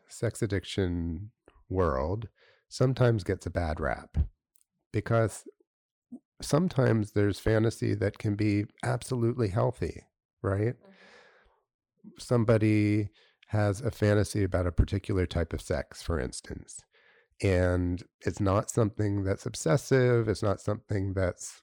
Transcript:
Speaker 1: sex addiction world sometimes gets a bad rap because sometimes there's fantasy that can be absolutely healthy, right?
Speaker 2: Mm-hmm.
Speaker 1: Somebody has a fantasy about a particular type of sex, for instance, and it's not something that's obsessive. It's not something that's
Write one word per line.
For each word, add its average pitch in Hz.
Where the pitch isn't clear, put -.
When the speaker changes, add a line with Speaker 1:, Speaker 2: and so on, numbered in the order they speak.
Speaker 1:
sex -
addiction 90
world 90
sometimes 123
gets 92
a -
bad 82
rap -
because 113
sometimes 123
there's 101
fantasy 110
that 101
can 104
be 104
absolutely 120
healthy, 117
right? 101
Speaker 2:
Mm-hmm. -
Speaker 1:
Somebody 107
has 104
a 117
fantasy 104
about 90
a 87
particular 98
type 85
of 80
sex, -
for 82
instance, -
and 90
it's 92
not 101
something 104
that's 98
obsessive. 123
It's 101
not 98
something 101
that's -